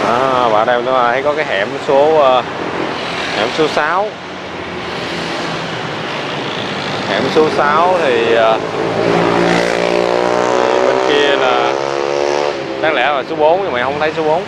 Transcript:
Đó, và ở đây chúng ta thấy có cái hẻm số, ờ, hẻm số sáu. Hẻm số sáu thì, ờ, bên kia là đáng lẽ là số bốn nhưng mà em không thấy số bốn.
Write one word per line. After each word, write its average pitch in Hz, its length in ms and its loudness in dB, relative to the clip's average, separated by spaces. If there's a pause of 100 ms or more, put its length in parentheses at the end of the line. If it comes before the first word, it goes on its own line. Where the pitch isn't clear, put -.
Đó, 123 480 2
và 107 80 4
ở 110 60 4
đây 123 200 2
chúng 131 80 0
ta 120 180 4
thấy 131 120 0
có 147 100 0
cái 147 120 -2
hẻm 107 220 0 (200)
số, 147 320 4
ờ, 127 240 4 (920)
hẻm 104 100 0 (100)
số 156 100 2
sáu. 175 400 0 (3000)
Hẻm 104 140 0 (120)
số 156 220 4
sáu 160 460 2
thì, 117 300 2
ờ, 110 240 4 (2250)
bên - 80 2 (140)
kia 143 260 2
là 123 380 0 (1080)
đáng 156 120 0
lẽ 127 120 0
là 139 240 0
số 160 60 -4
bốn 160 280 2
nhưng 175 80 -4
mà 123 80 -2
em 123 60 0
không 143 140 -2
thấy 156 180 0
số 160 60 -2
bốn. 156 240 0